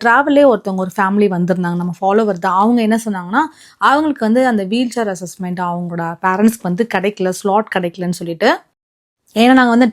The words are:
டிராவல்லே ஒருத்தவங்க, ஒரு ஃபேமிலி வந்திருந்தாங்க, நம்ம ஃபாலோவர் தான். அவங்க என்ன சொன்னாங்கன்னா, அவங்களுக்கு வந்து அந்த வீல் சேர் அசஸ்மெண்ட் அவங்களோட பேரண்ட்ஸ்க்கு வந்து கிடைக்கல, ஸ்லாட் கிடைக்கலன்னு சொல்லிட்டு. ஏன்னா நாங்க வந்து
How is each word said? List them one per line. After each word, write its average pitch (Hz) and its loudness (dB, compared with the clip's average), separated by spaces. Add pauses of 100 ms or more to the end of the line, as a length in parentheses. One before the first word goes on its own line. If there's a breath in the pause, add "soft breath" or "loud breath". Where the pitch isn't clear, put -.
டிராவல்லே 277 4
ஒருத்தவங்க, 202 2
ஒரு 185 -4 (100)
ஃபேமிலி 202 2
வந்திருந்தாங்க, 175 -2
நம்ம 180 -4 (100)
ஃபாலோவர் 202 0
தான். 180 -2
அவங்க 226 2
என்ன 220 2
சொன்னாங்கன்னா, 196 -4 (380 loud breath)
அவங்களுக்கு 277 0
வந்து 240 2
அந்த 214 0
வீல் 226 -2
சேர் 226 -4
அசஸ்மெண்ட் 180 -8
அவங்களோட 170 -6
பேரண்ட்ஸ்க்கு 196 2
வந்து 180 -2
கிடைக்கல, 190 -2
ஸ்லாட் 196 -2
கிடைக்கலன்னு 175 -6
சொல்லிட்டு. 180 -2 (760)
ஏன்னா 240 4
நாங்க 254 6
வந்து 240 4